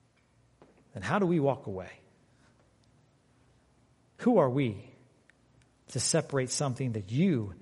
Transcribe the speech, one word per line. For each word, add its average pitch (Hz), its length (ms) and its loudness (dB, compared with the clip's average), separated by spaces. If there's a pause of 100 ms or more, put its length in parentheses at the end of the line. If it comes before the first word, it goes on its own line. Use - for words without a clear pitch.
(920)
then 95 100 -12
how 147 160 0
do 202 60 2
we 170 140 2
walk 135 280 0
away? 92 240 -10 (2250)
Who 233 200 4
are 139 100 6
we 120 280 0 (1120)
to 127 100 -6
separate 139 500 0
something 131 440 -4
that 101 180 -8
you 123 500 0